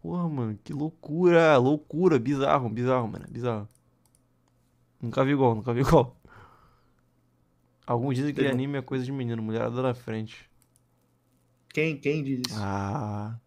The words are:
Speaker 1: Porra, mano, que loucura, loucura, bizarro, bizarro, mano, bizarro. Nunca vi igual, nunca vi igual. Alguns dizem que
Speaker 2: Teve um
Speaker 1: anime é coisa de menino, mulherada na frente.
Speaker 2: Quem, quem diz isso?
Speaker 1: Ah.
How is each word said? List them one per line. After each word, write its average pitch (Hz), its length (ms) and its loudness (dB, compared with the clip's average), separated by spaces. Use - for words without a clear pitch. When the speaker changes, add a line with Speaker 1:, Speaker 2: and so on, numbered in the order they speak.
Speaker 1:
Porra, 170 280 -4
mano, 117 340 -4
que - 100 -14
loucura, 160 840 4
loucura, 151 600 4
bizarro, 135 500 0
bizarro, 120 400 0
mano, 95 200 -12
bizarro. 117 400 -6
Nunca 120 240 0
vi 139 80 2
igual, 131 220 4
nunca 117 180 -4
vi 120 80 0
igual. 131 360 4
Alguns 120 300 -2
dizem 143 180 -2
que 135 60 -4
Speaker 2:
Teve 139 100 2
um - 20 -2
Speaker 1:
anime 135 260 -4
é 127 40 -6
coisa 131 220 -6
de 131 80 -8
menino, 117 300 -6
mulherada 117 400 -4
na 127 120 0
frente. 110 560 -10
Speaker 2:
Quem, 156 260 0
quem 147 240 -2
diz 135 260 -4
isso? 107 120 -8
Speaker 1:
Ah. 104 880 -6